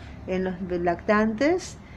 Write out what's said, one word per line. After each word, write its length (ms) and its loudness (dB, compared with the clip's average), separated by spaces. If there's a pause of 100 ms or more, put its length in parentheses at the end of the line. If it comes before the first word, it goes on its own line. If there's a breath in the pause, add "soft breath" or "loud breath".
(280 loud breath)
en 160 0
los 120 -2 (260)
lactantes, 960 2 (200 loud breath)